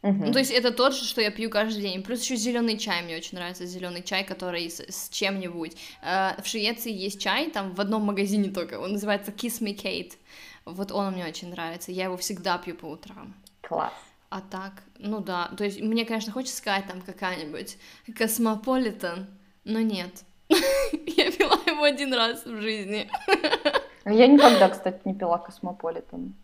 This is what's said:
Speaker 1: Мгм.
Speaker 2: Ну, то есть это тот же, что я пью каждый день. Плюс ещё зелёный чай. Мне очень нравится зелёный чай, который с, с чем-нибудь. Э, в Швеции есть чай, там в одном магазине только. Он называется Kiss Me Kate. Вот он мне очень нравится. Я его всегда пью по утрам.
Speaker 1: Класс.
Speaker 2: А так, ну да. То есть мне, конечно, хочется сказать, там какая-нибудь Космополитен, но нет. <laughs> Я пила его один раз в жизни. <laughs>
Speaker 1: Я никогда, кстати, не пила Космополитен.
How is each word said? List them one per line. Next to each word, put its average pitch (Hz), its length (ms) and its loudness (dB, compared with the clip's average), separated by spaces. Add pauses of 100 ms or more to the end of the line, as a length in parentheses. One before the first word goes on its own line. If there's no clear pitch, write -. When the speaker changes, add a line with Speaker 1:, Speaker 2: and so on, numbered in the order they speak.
Speaker 1:
Мгм. 196 260 2
Speaker 2:
Ну, 233 40 2
то 254 80 4
есть 262 120 2
это 240 200 4
тот 254 240 4
же, - 80 -6
что - 180 -4
я 208 80 2
пью 220 200 -4
каждый 214 320 0
день. 190 220 -4
Плюс 233 180 -4
ещё 262 140 -2
зелёный 233 420 0
чай. 185 260 -2
Мне 165 140 -8
очень 170 200 -10
нравится 180 280 -8
зелёный 180 360 -8
чай, 190 220 -2
который 180 460 -4
с, - 100 -12
с - 300 -10
чем-нибудь. 175 680 -4 (260)
Э, 190 400 0
в - 60 -6
Швеции 226 420 -2 (160)
есть 202 160 -6
чай, 247 300 0
там 196 220 -4
в 185 80 -4
одном 208 240 0
магазине 202 440 2
только. 170 300 -6
Он 185 140 -4
называется 202 380 -2
Kiss 233 300 -6
Me 208 140 -4
Kate. 180 380 -6 (520)
Вот 190 280 -8
он 196 200 -2
мне 180 140 -6
очень 175 220 -12
нравится. 175 420 -10
Я 185 140 -2
его 185 100 -4
всегда 180 420 -2
пью 170 180 -8
по - 100 -16
утрам. 196 480 -16 (280)
Speaker 1:
Класс. - 300 -4 (380)
Speaker 2:
А 190 100 -8
так, 190 320 -12 (280)
ну 208 200 -4
да. 180 380 -4
То 208 80 -2
есть 202 160 -4
мне, 226 240 0
конечно, 220 260 -4
хочется 262 260 -6
сказать, 196 300 -2
там 185 140 -10
какая-нибудь 185 760 -8 (400)
Космополитен, 220 1080 0 (380)
но 220 160 0
нет. 190 500 -2
<laughs> - 180 -20 (680)
Я - 140 4
пила - 360 4
его 302 160 0
один 285 300 2
раз 233 320 0
в 220 160 -8
жизни. 214 480 -4 (480)
<laughs> - 480 -2
Speaker 1:
Я 220 220 10
никогда, 240 420 12
кстати, 190 360 -4
не 190 80 -2
пила 175 240 0
Космополитен. 175 960 -8 (100)